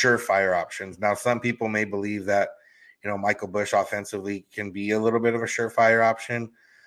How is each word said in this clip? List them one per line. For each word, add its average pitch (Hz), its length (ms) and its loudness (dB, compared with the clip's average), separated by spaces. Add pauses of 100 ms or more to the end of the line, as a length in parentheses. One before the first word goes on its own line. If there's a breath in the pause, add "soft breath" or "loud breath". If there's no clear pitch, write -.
surefire 98 560 2
options. 87 420 -6
Now, 104 160 2
some 117 260 -2
people 117 280 -2
may 107 160 0
believe 101 420 -4
that, 101 240 2 (520 soft breath)
you 101 80 -6
know, 104 80 -4
Michael 101 300 -2
Busch 98 240 -2
offensively 101 840 -2
can 101 160 -6
be 101 220 -4
a 107 80 2
little 113 200 2
bit 113 140 2
of 117 80 -4
a 113 40 -4
surefire 113 580 4
option, 113 480 -2 (340 soft breath)